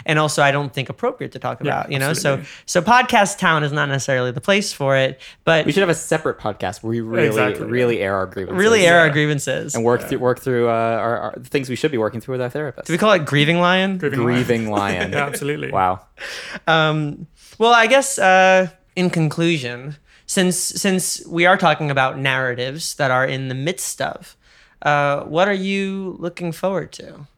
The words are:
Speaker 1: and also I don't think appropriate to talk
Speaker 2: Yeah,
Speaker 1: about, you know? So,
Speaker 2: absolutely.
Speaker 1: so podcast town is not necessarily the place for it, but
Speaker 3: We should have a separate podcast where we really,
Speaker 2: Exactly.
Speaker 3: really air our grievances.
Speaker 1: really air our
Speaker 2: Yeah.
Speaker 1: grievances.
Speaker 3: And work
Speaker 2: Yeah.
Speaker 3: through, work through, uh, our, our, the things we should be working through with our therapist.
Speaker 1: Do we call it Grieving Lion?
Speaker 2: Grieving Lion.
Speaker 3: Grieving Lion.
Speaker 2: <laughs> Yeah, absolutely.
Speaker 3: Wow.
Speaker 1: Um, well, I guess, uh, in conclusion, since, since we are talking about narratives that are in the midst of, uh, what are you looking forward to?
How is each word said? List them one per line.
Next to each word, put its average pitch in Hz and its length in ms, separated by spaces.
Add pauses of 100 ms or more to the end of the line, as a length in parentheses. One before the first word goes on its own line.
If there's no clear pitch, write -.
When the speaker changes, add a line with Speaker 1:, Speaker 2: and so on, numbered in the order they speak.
Speaker 1:
and 156 140
also 151 220
I 143 100
don't 143 220
think 131 160
appropriate 240 440
to 127 60
talk 123 240
Speaker 2:
Yeah, 139 180
Speaker 1:
about, - 100
you 139 80
know? 143 140
So, 151 260
Speaker 2:
absolutely. - 80 (180)
Speaker 1:
so - 160
podcast 233 560
town 160 260
is 143 80
not 147 180
necessarily 127 420
the 135 100
place 202 320
for 135 240
it, 135 240 (240)
but 160 200
Speaker 3:
We 156 60
should 196 100
have 185 80
a 165 40
separate 156 460
podcast - 440
where 113 60
we 117 120
really, 113 260
Speaker 2:
Exactly. 107 400
Speaker 3:
really 120 340
air 98 140
our 95 100
grievances. 95 340
Speaker 1:
really 214 260
air 170 140
our 165 80
Speaker 2:
Yeah. 147 60
Speaker 1:
grievances. 151 600
Speaker 3:
And 117 100
work 120 160
Speaker 2:
Yeah. - 60
Speaker 3:
through, 131 120
work 123 200
through, 120 280
uh, 117 40
our, 113 480
our, - 180
the 123 120
things 135 200
we 127 80
should 156 140
be 135 60
working 110 240
through 135 120
with 127 80
our 123 80
therapist. - 380
Speaker 1:
Do 160 60
we 175 40
call 214 160
it 175 120
Grieving 147 340
Lion? 185 380
Speaker 2:
Grieving 139 220
Lion. 120 140
Speaker 3:
Grieving 117 380
Lion. 98 400
Speaker 2:
<laughs> 143 80
Yeah, 143 60
absolutely. 143 460
Speaker 3:
Wow. 92 300 (640)
Speaker 1:
Um, 156 600 (300)
well, 226 160
I 226 140
guess, 269 320
uh, 185 480 (280)
in 180 140
conclusion, 147 840 (300)
since, 180 320
since - 680
we 170 200
are 185 120
talking 156 320
about 139 300
narratives 131 760
that 135 160
are 127 140
in 135 220
the 127 80
midst 147 460
of, - 340 (480)
uh, 143 400
what 170 240
are 202 60
you 196 680
looking 170 320
forward 170 420
to? - 340 (100)